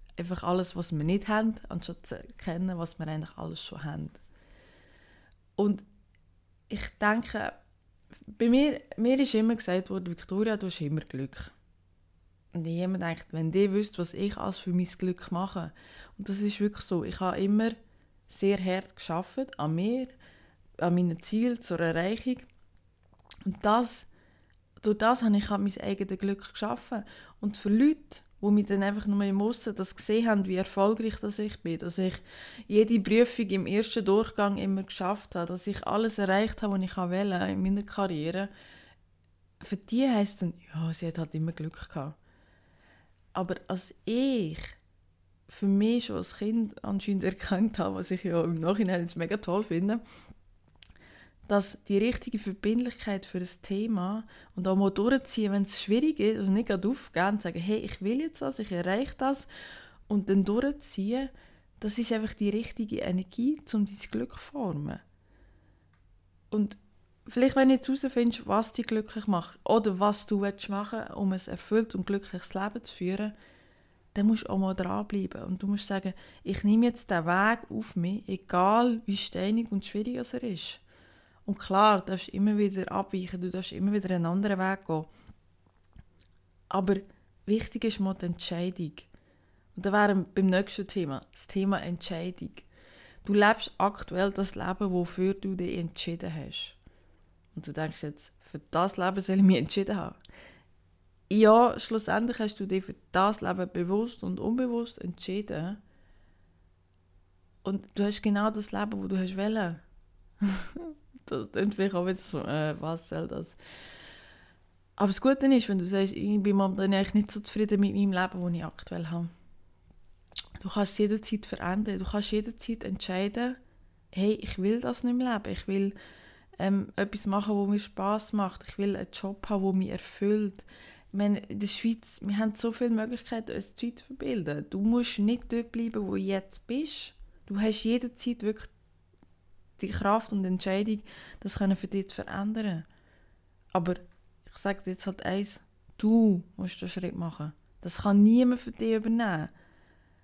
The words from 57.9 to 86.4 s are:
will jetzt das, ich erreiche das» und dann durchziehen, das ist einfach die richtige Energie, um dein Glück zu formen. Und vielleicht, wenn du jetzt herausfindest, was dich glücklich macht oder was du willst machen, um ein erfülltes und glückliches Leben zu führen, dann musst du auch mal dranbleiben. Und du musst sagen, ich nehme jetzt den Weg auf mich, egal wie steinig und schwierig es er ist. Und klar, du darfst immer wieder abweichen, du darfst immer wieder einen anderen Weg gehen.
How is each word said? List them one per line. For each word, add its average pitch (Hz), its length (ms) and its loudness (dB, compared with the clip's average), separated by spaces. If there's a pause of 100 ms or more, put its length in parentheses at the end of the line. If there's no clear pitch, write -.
will 226 180 0
jetzt 320 220 -6
das, 269 160 -4
ich 208 140 -6
erreiche 185 440 -2
das» 269 300 -2 (600)
und 202 200 0
dann 196 160 4
durchziehen, 247 840 -2 (520)
das 214 180 -4
ist 233 140 -2
einfach 220 220 -2
die 208 140 0
richtige 214 520 -4
Energie, 233 600 -2 (140)
um 208 100 2
dein 202 260 -6
Glück 233 220 -4
zu - 60 -14
formen. 165 600 -6 (1500)
Und 208 280 0 (500)
vielleicht, 262 280 4
wenn 269 120 8
du 262 60 10
jetzt 262 140 2
herausfindest, 247 580 0
was 214 260 2
dich - 140 -4
glücklich 214 400 -4
macht 180 380 0
oder 208 360 4
was 208 260 2
du 202 140 0
willst 202 300 -4
machen, 208 420 -6
um 190 200 0
ein 185 140 -4
erfülltes 220 480 0
und 190 120 -2
glückliches 196 480 -6
Leben 208 280 -4
zu - 120 -12
führen, 202 400 -4 (800)
dann 202 120 4
musst 220 180 4
du - 60 -8
auch 190 80 0
mal 190 160 2
dranbleiben. 190 680 -2
Und 185 200 -4
du 196 40 -2
musst 202 200 -2
sagen, 190 280 -4 (280)
ich - 220 -2
nehme 220 220 8
jetzt 240 240 -2
den 170 160 2
Weg 202 340 4 (100)
auf 220 260 -6
mich, 180 320 -2
egal 214 800 4
wie 196 100 0
steinig 208 540 -2
und 196 140 -2
schwierig 226 320 -4
es 247 180 -6
er 247 80 -6
ist. 208 380 -6 (640)
Und 202 120 -4
klar, 202 420 6
du 180 120 -8
darfst 185 180 -4
immer 208 260 2
wieder 196 340 2
abweichen, 185 500 -4
du 180 100 -4
darfst 185 220 -6
immer 202 200 0
wieder 190 220 0
einen 170 120 2
anderen 196 320 2
Weg 190 280 -2
gehen. 160 180 -2 (1600)